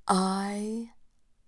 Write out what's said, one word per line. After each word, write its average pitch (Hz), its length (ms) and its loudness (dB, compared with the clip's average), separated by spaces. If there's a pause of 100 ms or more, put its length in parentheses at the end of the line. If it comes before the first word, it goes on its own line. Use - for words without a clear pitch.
I 202 840 0 (580)